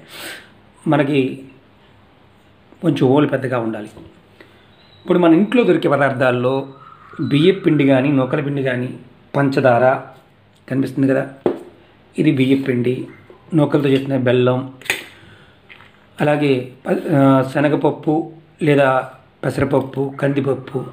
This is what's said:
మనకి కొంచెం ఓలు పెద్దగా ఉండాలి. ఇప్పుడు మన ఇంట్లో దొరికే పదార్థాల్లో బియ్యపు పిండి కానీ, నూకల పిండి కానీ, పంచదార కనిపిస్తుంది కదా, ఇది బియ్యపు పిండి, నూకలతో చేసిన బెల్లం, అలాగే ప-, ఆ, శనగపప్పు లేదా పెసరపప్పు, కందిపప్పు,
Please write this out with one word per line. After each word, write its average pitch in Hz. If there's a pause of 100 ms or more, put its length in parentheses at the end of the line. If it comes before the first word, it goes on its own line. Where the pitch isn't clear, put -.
(920)
మనకి 143 (1600)
కొంచెం 147 (100)
ఓలు 147
పెద్దగా 127
ఉండాలి. 107 (1080)
ఇప్పుడు 175
మన 165
ఇంట్లో 240
దొరికే 165
పదార్థాల్లో 127 (760)
బియ్యపు 175
పిండి 151
కానీ, 135 (100)
నూకల 131
పిండి 139
కానీ, 123 (460)
పంచదార 131 (840)
కనిపిస్తుంది 135
కదా, 135 (920)
ఇది 156
బియ్యపు 131
పిండి, 123 (640)
నూకలతో 147
చేసిన 135 (120)
బెల్లం, 123 (1600)
అలాగే 147 (340)
ప-, - (120)
ఆ, 139 (320)
శనగపప్పు 151 (540)
లేదా 139 (560)
పెసరపప్పు, 135 (180)
కందిపప్పు, 139 (120)